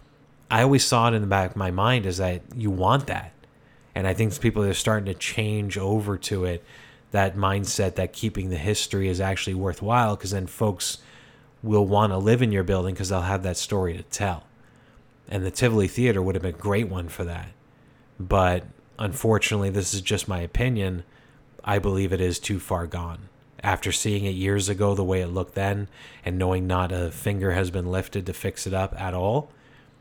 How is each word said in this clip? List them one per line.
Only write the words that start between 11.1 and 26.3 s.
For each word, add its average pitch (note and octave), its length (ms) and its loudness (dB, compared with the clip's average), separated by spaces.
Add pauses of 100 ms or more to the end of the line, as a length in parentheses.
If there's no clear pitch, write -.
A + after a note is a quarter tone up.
will G#2+ 240 4
wanna G2+ 300 4
live G#2+ 240 4
in B2 100 4
your G2 140 0
building F#2 300 0
'cause F#2 160 -6
they'll F#2+ 100 0
have F#2+ 220 -2
that F2+ 160 -2
story F#2 360 -2
to F2 100 -10
tell. F#2 400 -4 (840)
And F#2+ 160 -4
the F#2 60 -2
Tivoli A2 380 4
Theater A#2 340 2
would F#2 120 0
have F2+ 80 -2
been F2+ 120 -4
a - 40 -14
great G#2 300 0
one F2 220 -6
for - 140 -8
that. E2+ 240 -8 (720)
But F#2 460 2 (340)
unfortunately, G#2 720 2
this F#2+ 240 0
is G2 80 -2
just - 260 -2
my F#2 140 -2
opinion, F#2+ 640 0 (600)
I G2+ 160 2
believe G2 360 2
it F2+ 80 -2
is F2+ 160 0
too G2 200 -4
far F2 280 -4
gone. E2+ 420 -8 (340)
After G2 300 0
seeing G2+ 320 0
it G2 60 0
years F#2+ 380 0
ago, G2+ 260 2
the G2 100 0
way F#2 160 2
it F2+ 80 -2
looked F2+ 260 -4
then, G2+ 320 -2 (380)
and F2+ 140 -2